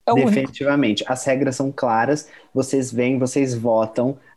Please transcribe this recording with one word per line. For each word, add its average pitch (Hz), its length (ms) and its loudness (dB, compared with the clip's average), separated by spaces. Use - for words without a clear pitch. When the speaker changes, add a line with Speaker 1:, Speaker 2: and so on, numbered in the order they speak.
Speaker 1:
É 233 60 4
o - 20 4
único. 135 160 4
Speaker 2:
Definitivamente. 135 800 0
As 127 160 -4
regras 135 320 0
são 135 160 -2
claras, 123 560 0
vocês 131 380 -2
vêm, 123 260 0
vocês 131 340 0
votam, 117 640 0